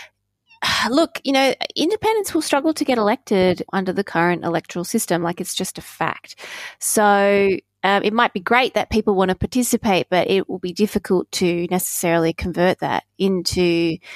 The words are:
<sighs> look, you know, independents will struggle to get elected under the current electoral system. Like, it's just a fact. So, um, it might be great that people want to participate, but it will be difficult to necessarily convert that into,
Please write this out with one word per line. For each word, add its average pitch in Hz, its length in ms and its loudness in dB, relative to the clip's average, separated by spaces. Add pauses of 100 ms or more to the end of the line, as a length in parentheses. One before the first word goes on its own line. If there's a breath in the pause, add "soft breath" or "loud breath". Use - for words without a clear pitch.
(600 loud breath)
<sighs> - 280 -2
look, 311 340 0
you 269 80 -2
know, 269 240 2 (200)
independents 415 600 -2
will 311 80 0
struggle 302 320 0
to 302 100 -4
get 247 140 0
elected 196 640 2 (100)
under 185 180 -2
the 190 120 -2
current 170 400 0
electoral 170 420 -4
system. 175 380 -2
Like, 170 180 -4
it's - 140 -8
just - 240 -8
a - 20 -16
fact. - 540 -8 (420 loud breath)
So, 202 720 2 (340)
um, 196 180 2
it 214 120 0
might 233 200 2
be 202 60 -4
great 233 340 0
that - 160 -2
people 214 240 0
want 185 160 2
to 185 60 0
participate, 220 720 0
but 180 180 2
it 190 220 0
will 185 80 -8
be 180 160 -8
difficult 190 600 -2
to 175 360 0
necessarily 170 640 0
convert 175 460 0
that 143 240 -2 (160)
into, 175 800 0 (160 loud breath)